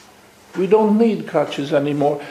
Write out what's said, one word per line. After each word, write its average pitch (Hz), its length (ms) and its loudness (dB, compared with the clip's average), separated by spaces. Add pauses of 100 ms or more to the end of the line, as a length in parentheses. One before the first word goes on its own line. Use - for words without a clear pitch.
(560)
we 185 100 -2
don't 214 300 4
need 214 320 0
crutches 147 440 -4
anymore. 147 580 0